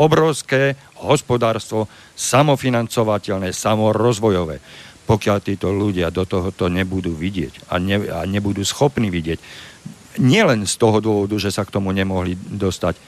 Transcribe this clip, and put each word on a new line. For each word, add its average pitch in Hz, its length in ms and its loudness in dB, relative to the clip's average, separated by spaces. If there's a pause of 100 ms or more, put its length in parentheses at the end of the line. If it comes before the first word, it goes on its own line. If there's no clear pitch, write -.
obrovské 147 720 2 (320)
hospodárstvo, 113 800 0 (320)
samofinancovateľné, 113 1400 0
samorozvojové. 107 1400 0 (160)
Pokiaľ 107 400 2
títo 95 240 -2
ľudia 98 400 0
do 90 160 -2
tohoto 92 480 -2
nebudú 90 400 -2
vidieť 82 560 -6
a 85 80 -2
ne-, 98 320 0
a 82 160 -6
nebudú 98 400 -2
schopní 117 480 0
vidieť, 82 560 -6 (540)
nielen 131 440 4
z - 80 -4
toho 110 280 4
dôvodu, 104 360 0
že 98 160 -2
sa 104 120 -2
k - 80 -8
tomu 98 200 -2
nemohli 95 400 -2
dostať, 92 720 -4